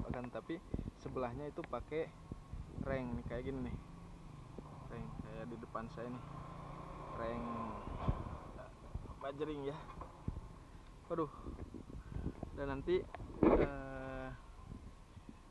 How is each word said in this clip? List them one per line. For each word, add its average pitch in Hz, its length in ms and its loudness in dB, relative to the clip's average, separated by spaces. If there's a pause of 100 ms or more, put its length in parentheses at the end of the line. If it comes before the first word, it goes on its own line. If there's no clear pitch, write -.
akan 123 240 0
tapi 165 300 -2 (420)
sebelahnya 135 480 0
itu 165 160 -2
pakai 147 420 0 (760)
reng 127 320 2
nih, 120 80 -4
kayak 120 220 -2
gini 135 120 0 (100)
nih. - 60 0 (1160)
Reng 113 140 -4 (180)
kayak 110 260 -4
di 117 80 -4
depan 113 260 -2 (120)
saya 117 160 -2
nih. 127 120 -6 (920)
Reng, 117 280 0 (1160)
eh, - 640 -6
bajering 143 380 2 (100)
ya. 156 40 -2 (1300)
Waduh. 165 260 2 (1200)
Dan 143 160 0
nanti, 175 260 6 (460)
eh, 135 840 8 (1200)